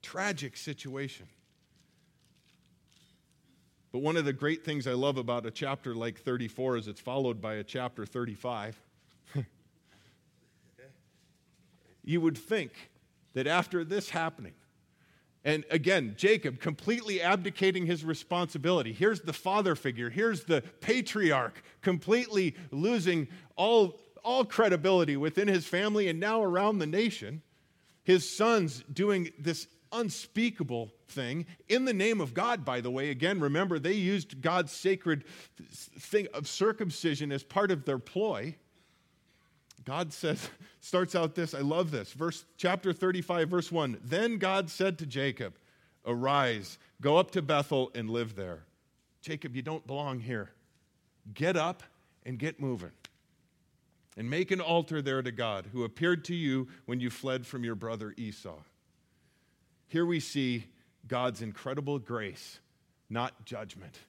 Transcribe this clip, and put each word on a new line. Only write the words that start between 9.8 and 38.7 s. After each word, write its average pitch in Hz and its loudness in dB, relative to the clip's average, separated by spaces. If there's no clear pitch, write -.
You 165 2
would 160 4
think 190 -2
that 131 0
after 170 2
this 190 -2
happening, 160 -4
and 151 2
again, 156 2
Jacob 180 4
completely 202 -2
abdicating 185 2
his 165 0
responsibility. 160 0
Here's 190 2
the 165 -4
father 190 2
figure. 120 -4
Here's 196 0
the 160 2
patriarch 180 2
completely 196 2
losing 175 2
all, 208 6
all 247 2
credibility 180 4
within 156 2
his 185 2
family 208 2
and 165 0
now 214 2
around 196 2
the 156 0
nation. 160 -2
His 180 6
sons 202 2
doing 185 2
this 151 -4
unspeakable 175 -2
thing 139 -4
in 254 4
the 247 2
name 202 2
of 127 -4
God, 202 0
by 123 -2
the 123 -4
way. 135 -2
Again, 170 0
remember, 160 2
they 156 0
used 185 0
God's 165 2
sacred 180 0
thing 202 0
of 143 -6
circumcision 170 -2
as 135 -4
part 202 2
of 151 0
their 135 0
ploy. 170 -4